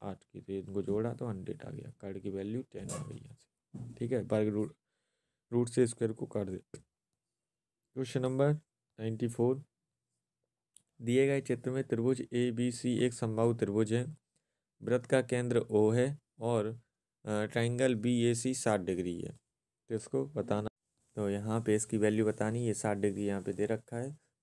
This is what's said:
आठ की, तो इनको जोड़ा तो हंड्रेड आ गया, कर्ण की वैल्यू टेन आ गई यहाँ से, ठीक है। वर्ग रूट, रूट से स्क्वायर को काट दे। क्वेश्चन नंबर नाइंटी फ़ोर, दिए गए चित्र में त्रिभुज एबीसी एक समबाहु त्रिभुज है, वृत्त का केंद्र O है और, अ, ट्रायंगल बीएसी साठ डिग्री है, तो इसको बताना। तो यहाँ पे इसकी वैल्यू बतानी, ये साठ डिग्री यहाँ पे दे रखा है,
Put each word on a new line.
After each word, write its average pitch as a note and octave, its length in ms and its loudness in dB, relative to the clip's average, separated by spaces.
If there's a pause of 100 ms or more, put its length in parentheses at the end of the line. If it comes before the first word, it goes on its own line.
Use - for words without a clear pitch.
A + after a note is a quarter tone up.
आठ G2 220 -10
की, - 160 -18
तो F#2+ 120 -10
इनको G2 300 -4
जोड़ा G#2+ 320 -2
तो A#2+ 120 -8
हंड्रेड F#2+ 360 -8
आ - 80 -12
गया, - 300 -12
कर्ण G2 200 -10
की G2+ 100 -8
वैल्यू G#2 320 -6
टेन G2 280 -12
आ - 180 -8
गई - 100 -12
यहाँ - 180 -20
से, - 580 -16
ठीक A#2+ 180 -4
है। A#2 100 0
वर्ग G#2+ 260 2
रूट, G#2 280 -2 (760)
रूट A#2+ 160 2
से B2+ 180 4
स्क्वायर A2+ 260 -2
को - 140 -8
काट G2+ 200 -4
दे। F#2 140 -8 (160)
क्वेश्चन - 1500 -10
नंबर C3+ 320 4
नाइंटी A2+ 760 -6
फ़ोर, B2 360 2 (1400)
दिए B2 240 4
गए C#3 140 2
चित्र B2 300 -2
में C3 140 -2
त्रिभुज B2 480 0
एबीसी B2 640 0
एक B2 140 4
समबाहु A2+ 420 2
त्रिभुज G#2+ 380 2
है, B2+ 240 -2 (640)
वृत्त A#2+ 240 0
का C3 160 4
केंद्र A#2+ 380 2 (120)
O G#2+ 220 6
है C3 240 2 (200)
और, A2+ 280 0
अ, A2+ 120 -8 (460)
ट्रायंगल A#2 720 2
बीएसी A#2+ 600 2
साठ G#2+ 260 2
डिग्री F2+ 400 -2
है, - 180 -10 (500)
तो A2+ 60 -6
इसको C3+ 320 -4
बताना। G#2+ 420 -2 (460)
तो G2+ 160 0
यहाँ A2 300 0
पे A2 140 2
इसकी G#2+ 240 0
वैल्यू G#2+ 280 4
बतानी, A2 400 -2
ये G#2+ 80 0
साठ G#2 220 -2
डिग्री G2+ 280 0
यहाँ G2+ 180 0
पे G2 100 -4
दे G2+ 140 -2
रखा A2+ 300 -4
है, C3+ 220 -8 (240)